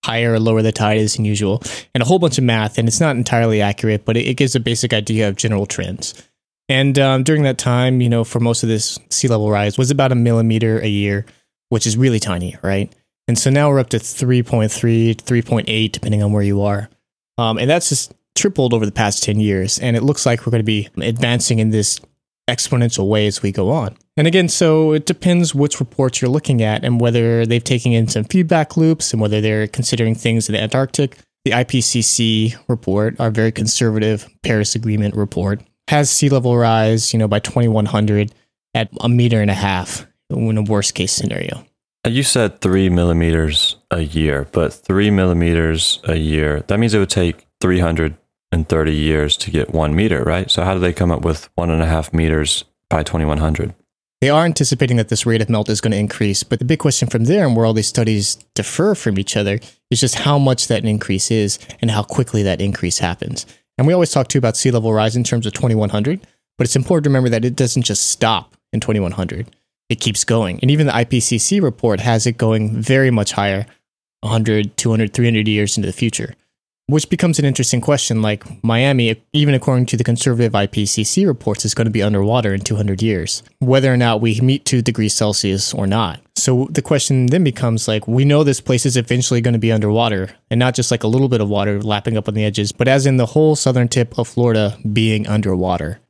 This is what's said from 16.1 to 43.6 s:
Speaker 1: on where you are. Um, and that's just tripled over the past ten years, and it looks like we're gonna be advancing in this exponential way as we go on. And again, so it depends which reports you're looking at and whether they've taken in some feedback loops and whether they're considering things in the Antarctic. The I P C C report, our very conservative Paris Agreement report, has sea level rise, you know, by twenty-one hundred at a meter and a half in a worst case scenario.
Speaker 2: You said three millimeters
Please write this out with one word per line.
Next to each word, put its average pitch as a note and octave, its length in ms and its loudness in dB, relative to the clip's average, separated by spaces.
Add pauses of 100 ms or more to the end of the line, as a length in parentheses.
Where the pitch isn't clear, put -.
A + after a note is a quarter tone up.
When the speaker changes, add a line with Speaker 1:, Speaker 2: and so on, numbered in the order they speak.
Speaker 1:
on G#2 100 0
where G2+ 100 2
you G2+ 180 0
are. G2+ 280 -2 (480)
Um, A2+ 200 0
and B2 120 0
that's E3+ 200 2
just - 240 -4 (220)
tripled C3+ 380 0
over A2 120 2
the G2+ 60 -2
past G#2 320 -2
ten G#2+ 160 0
years, G2+ 400 0
and A#2+ 160 0
it A2+ 80 0
looks C#3 220 0
like A#2+ 200 0
we're A#2 60 -2
gonna A2+ 120 0
be G#2+ 260 -2 (120)
advancing A#2+ 580 0
in A2 100 2
this G#2+ 300 0 (500)
exponential A#2 580 0
way G#2+ 200 2
as G2+ 140 -4
we G2 100 -2
go G2 180 -2
on. B2+ 260 -2 (220)
And D#3 100 2
again, F3 220 2
so D#3 420 2
it D3+ 140 0
depends F3 500 0
which C#3+ 240 0
reports C3 420 -2
you're B2 100 0
looking C#3 300 0
at G#2+ 220 0
and A#2+ 160 0
whether A#2 460 2
they've A#2 180 0
taken B2 300 0
in A2+ 140 2
some A2 180 -2
feedback E3 500 0
loops D#3+ 380 2
and A2 80 0
whether G#2+ 180 0
they're G#2+ 280 0
considering A#2 480 -2
things A2+ 340 -2
in G#2 40 -2
the G#2+ 80 0
Antarctic. C3 560 -2 (280)
The A#2 80 0
I A#2+ 100 0
P B2+ 160 0
C A#2 220 -2
C A2+ 540 0 (120)
report, G#2+ 520 -2
our A#2 120 0
very A2 200 0
conservative A2 760 -2 (160)
Paris G#2+ 320 -2
Agreement G#2+ 400 -2
report, G2+ 460 -2 (260)
has D3 220 2
sea - 180 0
level B2 300 2
rise, A2+ 560 2
you A2+ 60 0
know, A2 80 2
by G#2 120 0
twenty-one A2 460 0
hundred G#2 480 0 (400)
at A2+ 160 -2 (100)
a A#2 80 -2
meter A#2+ 340 2
and G2+ 100 2
a F#2+ 40 0
half F#2+ 500 -4 (240)
in A2+ 280 -2
a G#2+ 60 0
worst G#2 320 -2
case - 180 -2
scenario. - 500 -6 (440)
Speaker 2:
You B2 160 0
said A#2 380 0
three F#2+ 280 2
millimeters E2 840 2 (160)